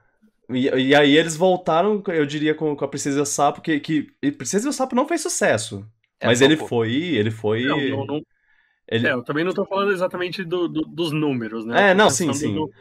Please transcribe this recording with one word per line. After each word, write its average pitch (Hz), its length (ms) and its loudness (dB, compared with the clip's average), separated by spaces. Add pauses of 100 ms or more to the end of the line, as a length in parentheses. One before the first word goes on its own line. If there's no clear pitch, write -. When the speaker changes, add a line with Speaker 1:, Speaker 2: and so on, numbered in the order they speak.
(500)
Speaker 1:
e, 127 180 0
e 131 260 4
aí 147 220 8
eles 160 200 2
voltaram, 180 720 2
eu 160 180 0
diria, 151 280 0
com, 151 220 -4
com 143 80 -6
a 135 40 -2
Princesa 143 320 -4
e - 20 2
o 139 40 -2
Sapo, 143 360 0
que, 156 180 -2
que, 147 420 -4
e 143 100 -2
Princesa 185 360 -4
e - 20 -2
o - 20 -2
Sapo 262 240 -2
não 262 120 0
fez 339 140 -2
sucesso, 110 640 -2 (340)
Speaker 2:
É, 123 80 -2
Speaker 1:
mas 123 120 4
ele 143 180 6
Speaker 2:
pouco. - 0 -
Speaker 1:
foi, 113 360 -2
ele 135 360 0
foi 110 300 -2
Speaker 3:
Não, 143 260 -2
não, 135 200 -4
não. 151 160 -6 (640)
Speaker 1:
ele 113 160 0
Speaker 3:
É, 151 80 2
eu 123 120 -4
também 151 200 -2
não 180 100 -2
tô 196 120 -4
falando 202 260 0
exatamente 180 520 -4
do, 170 240 -2
do, 151 140 -4
dos 156 300 -6
números, 117 540 -4
né? 123 140 0
Speaker 1:
É, 196 140 6
Speaker 3:
Eu 196 60 4
tô - 0 -
Speaker 1:
não, 202 100 6
sim, 156 220 0
Speaker 3:
pensando - 0 -
Speaker 1:
sim. 139 360 -4
Speaker 3:
do, - 120 -20